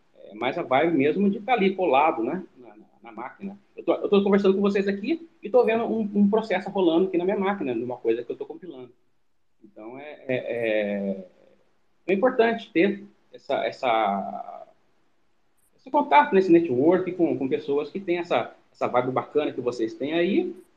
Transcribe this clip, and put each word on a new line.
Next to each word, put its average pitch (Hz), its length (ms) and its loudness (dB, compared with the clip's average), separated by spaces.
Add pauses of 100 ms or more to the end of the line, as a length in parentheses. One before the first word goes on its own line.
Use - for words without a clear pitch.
(300)
É 101 60 -20
mais 123 220 -4
a - 40 -6
vibe 156 360 2
mesmo 160 320 2
de - 120 -4
tá 262 120 0
ali 196 220 2
colado, 156 480 2
né, 156 200 -4 (140)
na, 120 120 -20
na, 107 160 -20 (180)
na 117 80 -20
máquina. 107 460 -14 (180)
Eu - 80 -14
tô, 165 120 2
eu - 120 -6
tô 196 160 4
conversando 196 320 4
com 202 60 0
vocês 202 260 0
aqui 208 400 -4 (160)
e 220 60 -8
tô 240 160 4
vendo 226 180 0
um, 214 320 -2
um 202 140 6
processo 214 400 -2
rolando 185 380 2
aqui 170 100 -2
na 175 80 -2
minha 202 120 0
máquina, 190 380 -2
numa 123 220 -6
coisa 117 260 -2
que 127 80 -10
eu 131 60 -8
tô 139 80 -10
compilando. 147 460 -16 (720)
Então, 110 360 -18
é, 147 280 -18
é, 131 80 -2 (840)
é, 95 100 -16 (800)
é 175 60 2
importante 226 580 0
ter 196 320 0 (300)
essa, - 220 -6 (100)
essa, 110 1000 -4 (1120)
esse - 120 -20
contato, 285 440 4
nesse 185 180 4
network 170 640 4
com, 147 240 0
com 131 120 -4
pessoas 147 400 -2
que - 100 -10
têm 175 200 -4
essa, 170 360 -4 (160)
essa - 160 -6
vibe 123 240 0
bacana 143 400 -2
que 135 100 -10
vocês 117 320 -4
têm 143 200 -6
aí 208 420 0 (220)